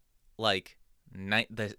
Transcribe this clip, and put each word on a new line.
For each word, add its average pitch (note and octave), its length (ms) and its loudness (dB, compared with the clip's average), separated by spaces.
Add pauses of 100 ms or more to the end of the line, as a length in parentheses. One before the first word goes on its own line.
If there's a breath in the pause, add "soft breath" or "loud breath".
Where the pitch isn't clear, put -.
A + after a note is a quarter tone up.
(380)
like, G#2 400 0 (360)
ni-, G2+ 360 0
the A2 280 -4